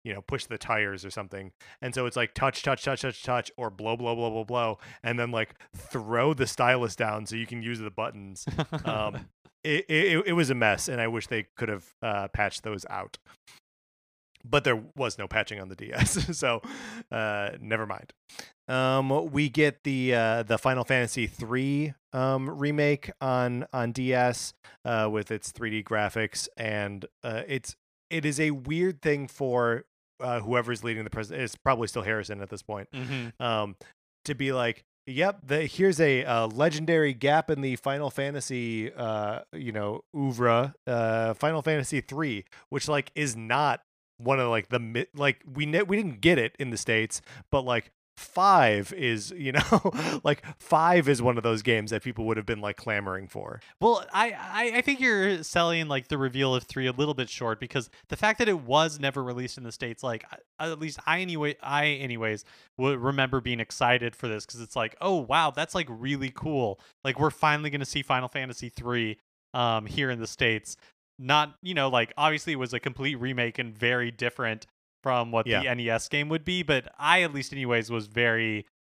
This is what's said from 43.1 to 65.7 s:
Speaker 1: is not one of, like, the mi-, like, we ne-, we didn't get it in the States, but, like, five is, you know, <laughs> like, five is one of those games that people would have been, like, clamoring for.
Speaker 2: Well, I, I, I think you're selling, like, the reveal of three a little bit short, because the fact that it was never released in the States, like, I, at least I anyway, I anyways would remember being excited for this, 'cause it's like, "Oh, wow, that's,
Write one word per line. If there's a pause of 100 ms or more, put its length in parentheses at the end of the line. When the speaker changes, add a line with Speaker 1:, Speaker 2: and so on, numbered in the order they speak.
Speaker 1:
is
not (360)
one
of,
like,
the
mi-,
like,
we
ne-,
we
didn't
get
it
in
the
States, (320)
but,
like, (260)
five
is,
you
know,
<laughs>
like, (160)
five
is
one
of
those
games
that
people
would
have
been,
like,
clamoring
for. (180)
Speaker 2:
Well,
I,
I,
I
think
you're
selling,
like,
the
reveal
of
three
a
little
bit
short,
because (180)
the
fact
that
it
was
never
released
in
the
States,
like, (340)
I,
at
least
I
anyway,
I
anyways (320)
would
remember
being
excited
for
this,
'cause
it's
like,
"Oh,
wow,
that's,